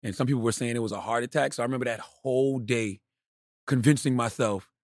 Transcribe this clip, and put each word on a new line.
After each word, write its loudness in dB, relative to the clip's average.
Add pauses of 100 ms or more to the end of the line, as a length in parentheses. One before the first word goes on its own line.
and -4
some 0
people 2
were 2
saying -2
it 0
was -2
a -6
heart 0
attack. 0
So -4
I 0
remember -2
that -4
whole 0
day -2 (680)
convincing 4
myself -2 (140)